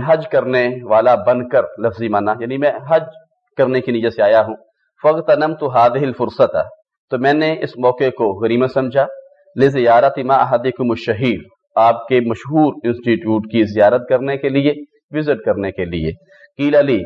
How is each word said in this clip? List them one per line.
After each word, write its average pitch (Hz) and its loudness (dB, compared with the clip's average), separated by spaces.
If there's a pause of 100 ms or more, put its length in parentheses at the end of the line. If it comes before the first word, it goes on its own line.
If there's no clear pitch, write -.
حج 156 2
کرنے 127 0 (260)
والا 113 4 (140)
بن 123 0
کر، 127 2 (200)
لفظی 113 -4
معنی، 104 0
یعنی 123 -6
میں 143 0 (180)
حج 160 0 (520)
کرنے 127 2
کی 127 -4
نیت 117 -2
سے 113 -2
آیا 110 6
ہوں۔ 107 -4 (480)
فاغتنمت 156 0
هذه 127 2
الفرصة، 117 -2 (460)
تو 131 -2
میں 139 2
نے 156 0
اس 135 -8
موقع 127 0
کو 113 0 (140)
غنیمت 120 0
سمجھا، 135 -2 (480)
لزیارت 131 2
معہدکم 127 0
الشہیر، 113 -2 (360)
آپ 117 2
کے 127 2
مشہور 139 0 (140)
انسٹیٹیوٹ 113 -2
کی 113 2 (100)
زیارت 110 4
کرنے 139 -2
کے 139 -4
لیے، 139 0 (340)
وزٹ 147 -2
کرنے 98 -2
کے 92 -6
لیے۔ 82 -4 (460)
قیل 143 2
لی، 98 0